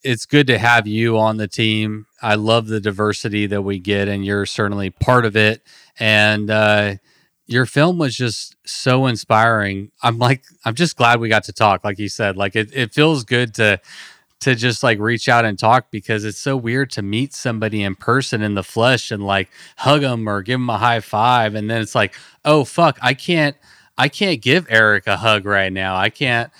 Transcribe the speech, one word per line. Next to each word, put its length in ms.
it's 220
good 220
to 100
have 300
you 300
on 200
the 100
team. 580
I 140
love 320
the 120
diversity 680
that 160
we 160
get, 280
and 180
you're 200
certainly 440
part 360
of 100
it. 260
And, 500
uh, 460
your 180
film 320
was 180
just 400
so 420
inspiring. 840
I'm 160
like, 240
I'm 120
just 200
glad 240
we 100
got 160
to 80
talk. 300
Like 140
you 100
said, 300
like, 180
it, 200
it 180
feels 300
good 320
to, 260
to 140
just, 280
like, 160
reach 280
out 180
and 140
talk, 320
because 340
it's 140
so 160
weird 360
to 100
meet 320
somebody 500
in 120
person 480
in 100
the 100
flesh 480
and, 140
like, 240
hug 260
'em 260
or 140
give 180
'em 80
a 80
high 240
five. 540
And 140
then 120
it's 140
like, 180
"Oh, 180
fuck, 380
I 140
can't, 400
I 120
can't 320
give 280
Eric 380
a 100
hug 280
right 280
now. 240
I 140
can't, 480